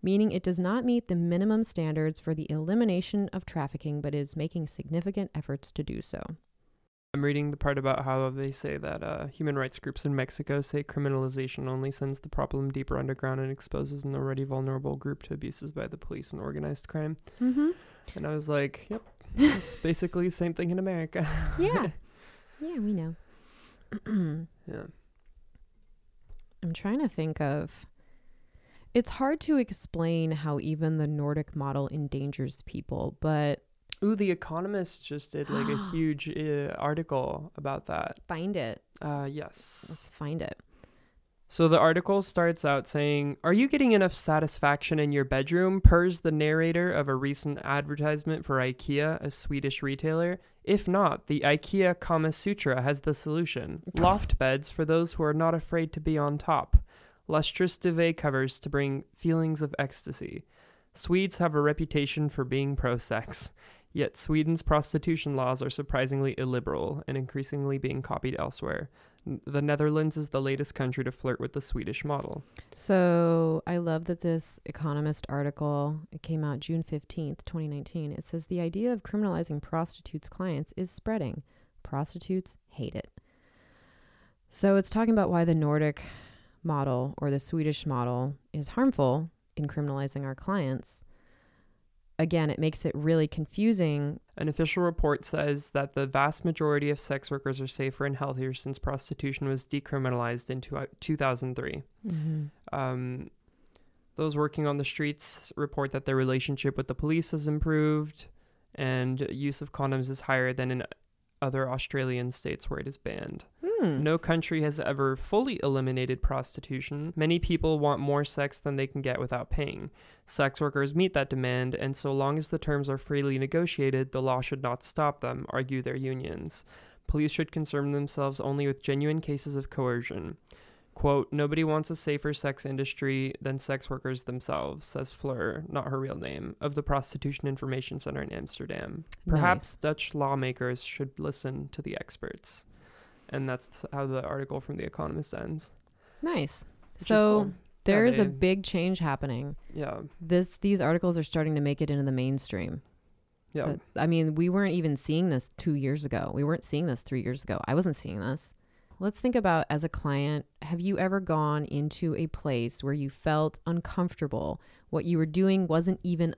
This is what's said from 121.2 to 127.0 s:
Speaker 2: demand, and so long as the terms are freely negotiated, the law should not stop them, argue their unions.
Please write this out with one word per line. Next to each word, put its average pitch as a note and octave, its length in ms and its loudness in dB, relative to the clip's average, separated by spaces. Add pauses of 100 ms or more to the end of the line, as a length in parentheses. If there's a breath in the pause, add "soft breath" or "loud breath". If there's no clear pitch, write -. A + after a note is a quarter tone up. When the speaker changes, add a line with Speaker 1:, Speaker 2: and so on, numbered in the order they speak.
Speaker 2:
demand, B2+ 460 0
and C3+ 200 -2
so C#3 160 -2
long C#3 260 2
as D#3 120 -4
the D#3+ 100 -2
terms C#3+ 300 0
are C3+ 80 0
freely C#3 420 0
negotiated, C3+ 720 2
the C3 100 0
law C3 200 2
should C3+ 200 -4
not B2 220 -2
stop D3 380 0
them, B2 280 -4
argue C3 320 -2
their B2+ 140 -4
unions. C3 680 -6 (420 loud breath)